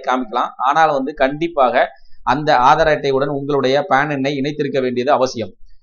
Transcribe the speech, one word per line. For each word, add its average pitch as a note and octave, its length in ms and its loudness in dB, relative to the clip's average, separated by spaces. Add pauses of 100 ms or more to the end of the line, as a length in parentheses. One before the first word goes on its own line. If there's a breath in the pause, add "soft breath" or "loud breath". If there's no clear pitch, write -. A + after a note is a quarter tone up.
காமிக்கலாம். B2+ 500 -2
ஆனால் D3+ 340 2
வந்து C#3 220 -4
கண்டிப்பாக C#3+ 760 0 (360 soft breath)
அந்த D3 340 2
ஆதார் D#3 360 4
அட்டையுடன் C#3 340 0
உங்களுடைய C#3 540 0
பான் C#3 280 0
எண்ணை C#3+ 260 -2
இணைத்திருக்க C#3 440 -2
வேண்டியது B2+ 320 0
அவசியம். B2 400 0 (320)